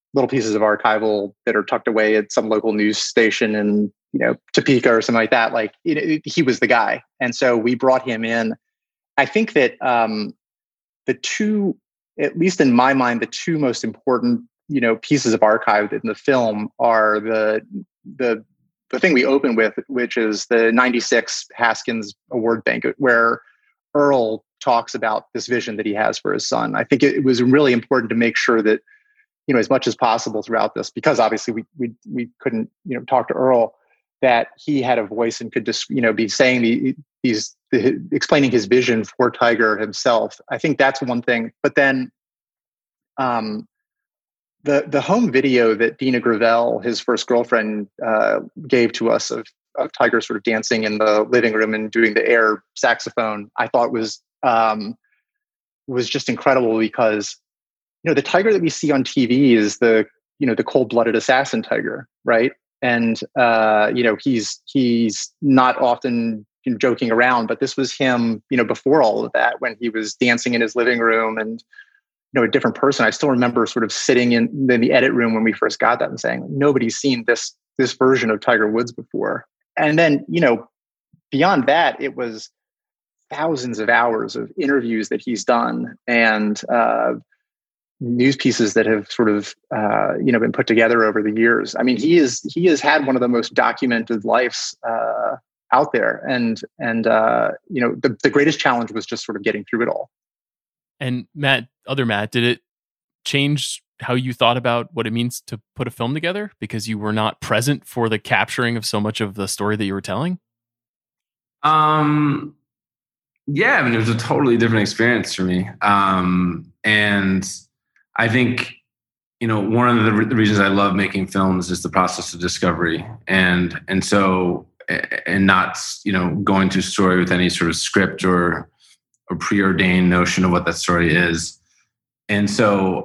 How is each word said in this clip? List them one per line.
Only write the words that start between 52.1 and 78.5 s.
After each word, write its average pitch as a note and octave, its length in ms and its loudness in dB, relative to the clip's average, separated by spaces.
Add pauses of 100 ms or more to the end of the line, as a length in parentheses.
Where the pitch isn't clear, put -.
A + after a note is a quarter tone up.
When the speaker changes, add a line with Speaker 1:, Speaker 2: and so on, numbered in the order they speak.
Speaker 1:
the A2+ 120 0
air A2 360 2 (120)
saxophone, A2 840 -4
I A2+ 80 -2
thought A#2+ 240 0
was, A2 280 -6 (220)
um, A2+ 540 0 (880)
was B2 240 -4
just - 200 -6
incredible A#2+ 500 0
because, G#2+ 580 -2 (640)
you E3 60 -2
know, D#3 60 2
the C#3 80 0
Tiger G3+ 280 2
that G3 120 2
we D#3+ 80 0
see D3 200 -2
on C3+ 120 2
T B2 240 0
V B2+ 260 4
is G#2+ 240 2
the, A2+ 300 2 (320)
you C#3 80 0
know, A#2 80 0
the A2+ 80 -2
cold-blooded A#2 520 0
assassin B2+ 460 0
Tiger, A2+ 460 -6 (160)
right? A#2+ 280 2 (300)
And, A#2 380 0 (180)
uh, A2 560 2
you B2 80 -2
know, A2+ 180 2
he's, A2+ 460 -4
he's A#2 680 0 (120)
not C3 360 4
often, A#2+ 640 -2 (200)
you C3 80 -2
know, A2+ 80 -2
joking A#2+ 320 0
around, A#2+ 340 2
but A2 140 -4
this - 180 -4
was C3 180 -4
him, A#2+ 540 0
you C3 80 0
know, A#2+ 80 2
before C3+ 380 2
all A2 200 2
of A#2+ 100 -8
that, A#2+ 280 0
when A#2 180 -6
he A#2+ 100 -4
was G#2+ 260 -6
dancing A#2+ 400 0
in A2+ 60 0
his A2 140 -2
living A#2+ 220 2
room A2+ 400 0
and, A2 260 -8 (720)
you C#3 80 2
know, A2+ 40 4
a G#2+ 60 0
different B2+ 240 0
person. C3+ 300 0
I G#2+ 60 2
still - 180 -2
remember B2 360 2
sort A2+ 200 -2
of G2+ 80 -6
sitting B2 400 2
in, A#2+ 360 0
in A#2+ 120 4
the C#3 100 2
edit C3 220 4
room A#2 200 0
when A2 120 0
we A2 80 2
first - 260 -2
got A#2+ 200 2
that - 100 -2
and A#2+ 100 -12
saying, - 300 -4
"Nobody's C3+ 480 0
seen B2+ 300 -2
this, - 280 -2 (220)
this B2+ 160 0
version C3 360 2
of G#2+ 120 0
Tiger A2 280 2